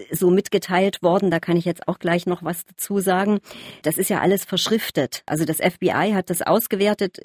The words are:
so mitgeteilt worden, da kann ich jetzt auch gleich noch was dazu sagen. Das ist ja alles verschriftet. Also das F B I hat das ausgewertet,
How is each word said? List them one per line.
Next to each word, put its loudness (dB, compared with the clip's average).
so 2
mitgeteilt 2
worden, 2
da 2
kann 0
ich 2
jetzt -4
auch -4
gleich -2
noch -4
was -6
dazu -6
sagen. 2
Das -2
ist 0
ja 0
alles 2
verschriftet. -2
Also -2
das -2
F 0
B 2
I 0
hat -2
das -2
ausgewertet, 0